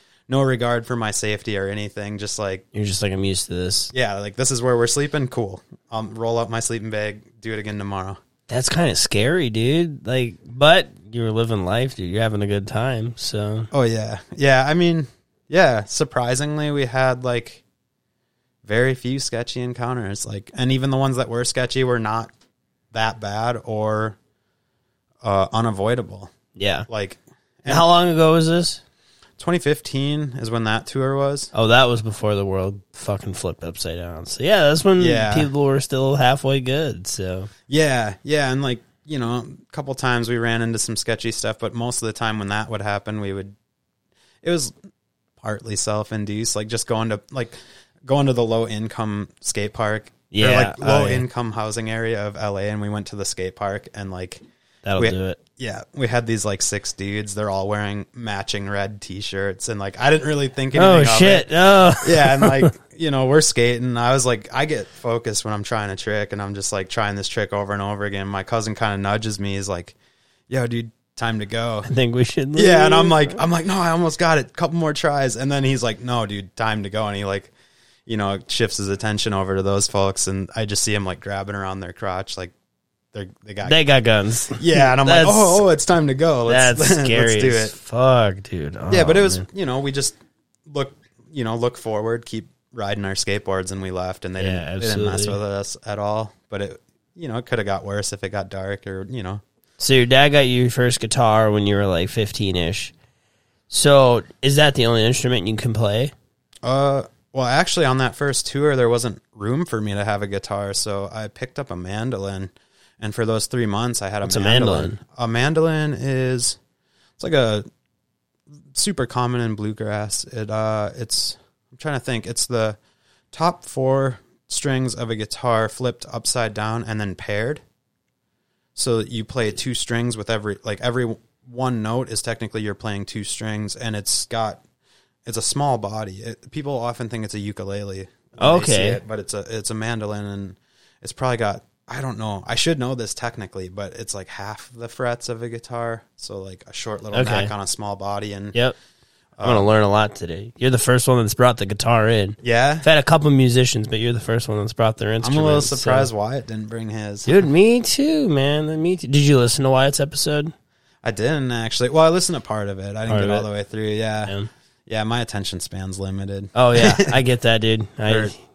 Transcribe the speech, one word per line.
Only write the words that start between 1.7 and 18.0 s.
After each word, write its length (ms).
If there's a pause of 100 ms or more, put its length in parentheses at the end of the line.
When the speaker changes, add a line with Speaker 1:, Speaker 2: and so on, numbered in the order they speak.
Speaker 1:
Just 220
like, 320
Speaker 2:
You're 140
just 160
like, 100
"I'm 140
used 220
to 60
this." 400
Speaker 1:
Yeah, 220
like, 220
"This 140
is 100
where 160
we're 100
sleeping. 400
Cool. 340 (300)
I'll 140
roll 320
up 120
my 120
sleeping 280
bag, 320 (200)
do 120
it 60
again 180
tomorrow." 400 (300)
Speaker 2:
That's 220
kinda 260
scary, 540
dude. 580
Like, 380
but 440 (220)
you 120
were 80
living 340
life, 300
dude. 140
You're 120
having 200
a 60
good 200
time, 500
so. 540
Speaker 1:
Oh, 120
yeah. 360 (160)
Yeah, 300
I 80
mean, 340 (420)
yeah, 340
surprisingly, 880
we 140
had, 400
like, 380 (1000)